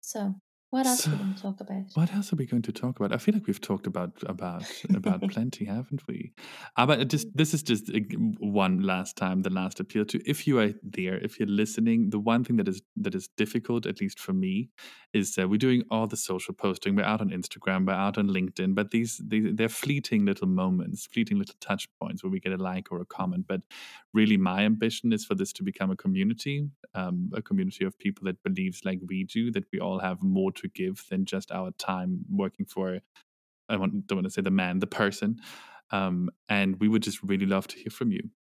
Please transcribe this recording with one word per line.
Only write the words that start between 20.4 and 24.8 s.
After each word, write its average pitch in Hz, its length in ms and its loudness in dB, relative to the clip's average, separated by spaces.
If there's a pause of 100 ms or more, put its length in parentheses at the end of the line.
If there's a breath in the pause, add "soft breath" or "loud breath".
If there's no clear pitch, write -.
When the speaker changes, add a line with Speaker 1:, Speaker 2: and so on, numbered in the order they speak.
Speaker 2:
moments, 92 580 0
fleeting 107 340 0
little - 220 -4
touch - 260 -4 (140)
points - 200 -8
where 95 100 -4
we 95 100 -2
get 95 100 -2
a 92 60 -2
like 92 340 -4
or 90 80 -6
a 90 60 -8
comment. 92 420 -4
But 92 140 -2 (520 loud breath)
really, 107 220 6
my 95 300 2
ambition 113 480 2